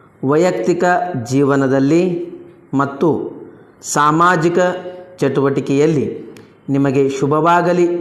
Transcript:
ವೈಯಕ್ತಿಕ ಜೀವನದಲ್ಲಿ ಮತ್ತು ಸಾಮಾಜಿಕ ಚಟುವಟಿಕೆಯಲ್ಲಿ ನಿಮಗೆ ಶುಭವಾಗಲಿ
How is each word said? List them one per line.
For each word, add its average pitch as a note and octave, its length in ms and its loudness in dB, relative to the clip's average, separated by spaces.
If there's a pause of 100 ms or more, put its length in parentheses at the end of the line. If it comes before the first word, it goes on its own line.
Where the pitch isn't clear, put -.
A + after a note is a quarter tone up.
(300)
ವೈಯಕ್ತಿಕ F3+ 540 0 (460)
ಜೀವನದಲ್ಲಿ C#3 720 2 (720)
ಮತ್ತು C#3 340 0 (760)
ಸಾಮಾಜಿಕ E3 760 2 (600)
ಚಟುವಟಿಕೆಯಲ್ಲಿ C3+ 880 0 (640)
ನಿಮಗೆ C#3 400 2
ಶುಭವಾಗಲಿ E3+ 800 2 (120)